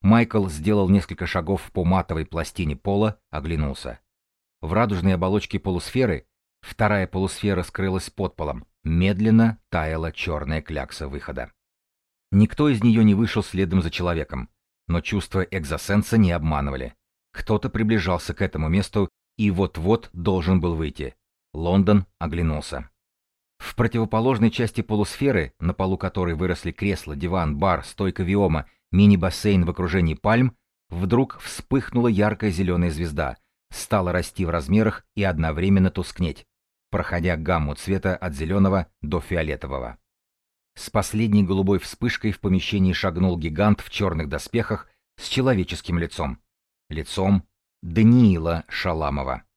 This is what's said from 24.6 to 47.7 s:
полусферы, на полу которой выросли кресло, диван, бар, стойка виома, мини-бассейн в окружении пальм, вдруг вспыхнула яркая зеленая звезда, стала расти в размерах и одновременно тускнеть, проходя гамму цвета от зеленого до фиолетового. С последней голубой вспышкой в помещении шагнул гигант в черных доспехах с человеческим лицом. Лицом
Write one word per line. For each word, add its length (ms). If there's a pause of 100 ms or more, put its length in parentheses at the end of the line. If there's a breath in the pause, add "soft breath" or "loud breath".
полусферы, 800
на 160
полу 220
которой 380
выросли 360
кресло, 460
диван, 400
бар, 280
стойка 380
виома, 440 (260 soft breath)
мини-бассейн 720
в 60
окружении 440
пальм, 420 (320)
вдруг 520
вспыхнула 680
яркая 420
зеленая 400
звезда, 460 (340)
стала 420
расти 320
в 60
размерах 540 (100)
и 80
одновременно 680
тускнеть, 560 (440)
проходя 460
гамму 380
цвета 420
от 180
зеленого 540 (120)
до 200
фиолетового. 800 (800)
С 140
последней 540
голубой 340
вспышкой 540
в 80
помещении 520
шагнул 460
гигант 420
в 100
черных 380
доспехах 600 (280)
с 120
человеческим 720
лицом. 400 (500)
Лицом 560 (380)